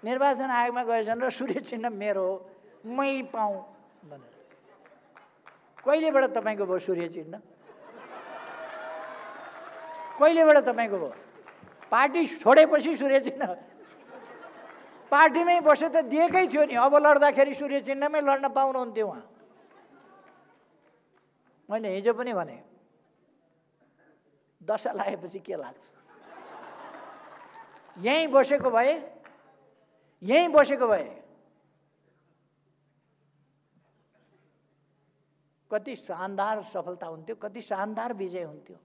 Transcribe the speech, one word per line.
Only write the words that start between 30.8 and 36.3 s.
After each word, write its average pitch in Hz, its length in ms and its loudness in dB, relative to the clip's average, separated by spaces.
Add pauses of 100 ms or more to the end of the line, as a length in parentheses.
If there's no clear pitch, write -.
भए 165 320 -2 (4000)
कति 214 260 -4
शानदार 202 640 -6